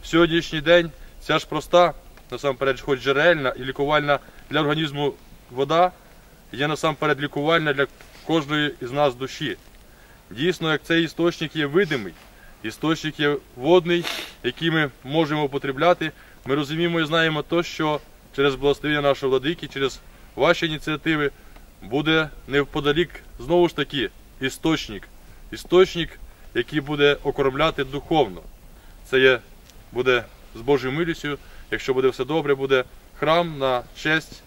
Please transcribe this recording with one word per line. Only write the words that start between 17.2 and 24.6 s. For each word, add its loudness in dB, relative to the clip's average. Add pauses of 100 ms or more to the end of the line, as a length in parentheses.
то, -2
що -2 (360)
через 2
благословення 0
нашого 2
владики, -2
через -4 (360)
ваші 2
ініціативи -2 (500)
буде 0 (180)
невподалік, 0 (300)
знову 2
ж -8
таки, -4 (320)
істочник. -2 (440)